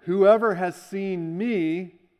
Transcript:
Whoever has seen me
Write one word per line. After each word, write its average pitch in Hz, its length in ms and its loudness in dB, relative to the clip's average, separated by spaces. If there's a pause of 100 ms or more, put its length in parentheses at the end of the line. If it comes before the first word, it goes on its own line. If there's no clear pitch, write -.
Whoever 202 540 4
has 180 220 -6
seen 185 600 -8
me 180 600 -4 (220)